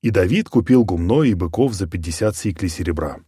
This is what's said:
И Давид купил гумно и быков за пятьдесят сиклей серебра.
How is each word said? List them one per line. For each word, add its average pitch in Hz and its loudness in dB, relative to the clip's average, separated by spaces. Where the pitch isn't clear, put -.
И 120 2
Давид 104 2
купил 127 4
гумно 95 2
и 123 4
быков 92 0
за 95 -4
пятьдесят 87 -4
сиклей 95 -4
серебра. 78 -6